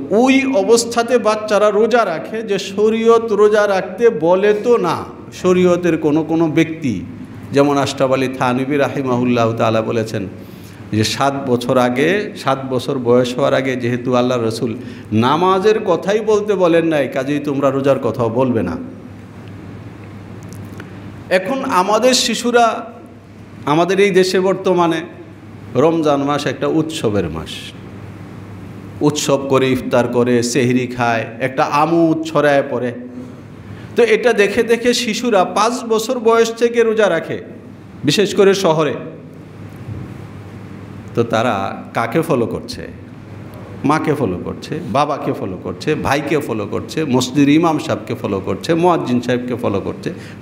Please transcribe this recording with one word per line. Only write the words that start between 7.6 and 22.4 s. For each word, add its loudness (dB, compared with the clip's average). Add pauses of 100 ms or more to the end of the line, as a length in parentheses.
আশরাফ 0
আলী 2
থানভী 0
রাহিমাহুল্লাহ 2
তাআলা 2
বলেছেন -4 (680)
যে, 2
"সাত 0 (120)
বছর 2
আগে, 2
সাত -2 (120)
বছর -4
বয়স 2
হওয়ার 2
আগে 0
যেহেতু -2
আল্লাহ 0
রসুল -2 (360)
নামাজের 4
কথাই 2
বলতে 2
বলেন 4
নাই, 2
কাজেই -2
তোমরা 0
রোজার 2
কথাও 0
বলবে 2
না।" -2 (2500)
এখন -2
আমাদের 2
শিশুরা, 0 (800)